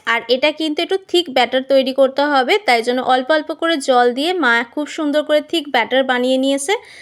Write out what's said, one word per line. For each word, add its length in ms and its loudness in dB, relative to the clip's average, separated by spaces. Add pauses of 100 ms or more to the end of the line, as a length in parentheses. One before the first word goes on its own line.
আর 220 -2
এটা 240 0
কিন্তু 300 -4
একটু 160 -2 (100)
থিক 220 0
ব্যাটার 320 0
তৈরি 320 0
করতে 280 0
হবে, 360 2
তাই 260 0
জন্য 180 -2
অল্প 300 0
অল্প 220 -2
করে 240 -2
জল 360 2
দিয়ে 200 -2
মা 380 2
খুব 160 -6
সুন্দর 360 -2
করে 180 0
থিক 280 -6
ব্যাটার 340 0
বানিয়ে 340 0
নিয়েছে। 360 -2 (280)